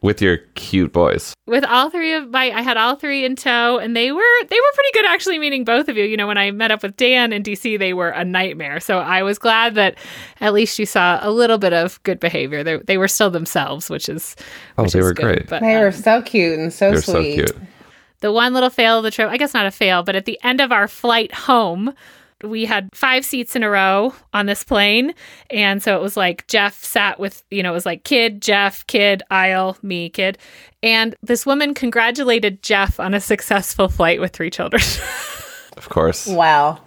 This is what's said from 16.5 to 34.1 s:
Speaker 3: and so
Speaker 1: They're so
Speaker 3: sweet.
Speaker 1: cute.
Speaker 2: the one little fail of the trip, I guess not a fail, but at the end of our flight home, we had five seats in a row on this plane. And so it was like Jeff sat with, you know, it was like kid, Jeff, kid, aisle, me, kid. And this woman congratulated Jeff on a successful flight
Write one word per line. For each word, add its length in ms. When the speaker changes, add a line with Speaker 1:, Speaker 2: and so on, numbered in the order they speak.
Speaker 3:
and 160
so 200
Speaker 1:
They're 100
so 180
Speaker 3:
sweet. 140
Speaker 1:
cute. 200
Speaker 2:
the 100
one 240
little 160
fail 260
of 60
the 80
trip, 180
I 80
guess 160
not 140
a 40
fail, 300
but 140
at 100
the 180
end 180
of 100
our 160
flight 440
home, 600
we 220
had 280
five 320
seats 300
in 80
a 60
row 440
on 140
this 180
plane. 520
And 320
so 160
it 60
was 120
like 300
Jeff 380
sat 360
with, 300
you 140
know, 80
it 20
was 140
like 160
kid, 400
Jeff, 420
kid, 460
aisle, 500
me, 300
kid. 260
And 400
this 240
woman 260
congratulated 880
Jeff 380
on 160
a 40
successful 720
flight 320